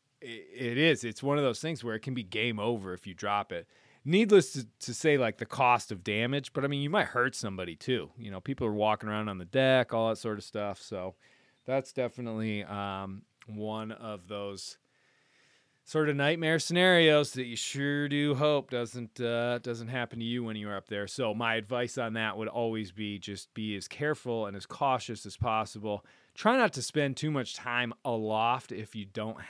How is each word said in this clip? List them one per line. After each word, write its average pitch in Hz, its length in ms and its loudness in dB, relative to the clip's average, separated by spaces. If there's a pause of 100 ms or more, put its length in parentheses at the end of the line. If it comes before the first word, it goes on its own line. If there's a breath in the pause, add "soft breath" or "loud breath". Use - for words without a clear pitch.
(240)
i-, - 20 -14
it 117 540 -4
is. 147 240 4
It's 117 180 -6
one 143 160 2
of 147 60 2
those 123 180 0
things 156 220 -4
where 117 100 -4
it 110 80 -4
can 127 140 -6
be 127 80 -4
game 107 360 -2
over 104 340 -2
if 90 120 -12
you 95 80 -12
drop 101 380 0
it. 85 160 -8 (360 soft breath)
Needless 196 500 6
to, 131 140 -6 (120)
to - 160 -8
say, 147 240 4
like, 113 180 0
the 113 80 -6
cost 120 460 4
of 95 120 -10
damage, 120 480 -2
but, 139 140 -2
I - 20 0
mean, 143 140 -2
you 143 80 -2
might 185 160 2
hurt 123 300 0
somebody 92 400 -6
too. 107 420 -2
You 113 140 -12
know, 95 100 -10
people 131 240 -4
are 107 80 2
walking 107 340 2
around 107 220 -2
on 95 80 -6
the 90 80 -10
deck, 131 480 4
all 113 160 2
that 110 60 0
sort 107 240 -4
of - 40 -12
stuff. 104 380 -6
So 92 320 -8 (520 soft breath)
that's 131 280 -2
definitely, 110 720 -4
um, 98 580 -6 (240)
one 107 460 -8
of 104 360 -12
those 101 520 -10 (1040 soft breath)
sort 156 260 2
of 147 60 2
nightmare 160 420 2
scenarios 170 760 6
that 131 120 -4
you 117 100 -6
sure 143 520 -2
do 143 260 2
hope 143 380 2
doesn't, 120 480 -6
uh, 120 400 0
doesn't 117 300 -6
happen 120 300 -4
to 113 60 -4
you 120 180 -2
when 110 120 -6
you're 104 200 -6
up 98 120 -8
there. 101 200 -4
So 110 280 -2
my 113 200 2
advice 120 440 -2
on 113 140 -2
that 110 240 -2
would 110 100 -4
always 110 440 -2
be 104 280 -6
just - 340 -12
be 107 220 -4
as 95 120 -8
careful 123 600 -4
and 98 80 -8
as 95 100 -12
cautious 127 600 -2
as 98 120 -14
possible. 107 680 -2 (280 soft breath)
Try 226 220 4
not 240 180 4
to 131 80 -6
spend 139 360 0
too 156 120 -2
much 139 260 -2
time 120 380 0 (120)
aloft 117 640 0
if 110 240 -10
you 104 100 -6
don't 107 440 -6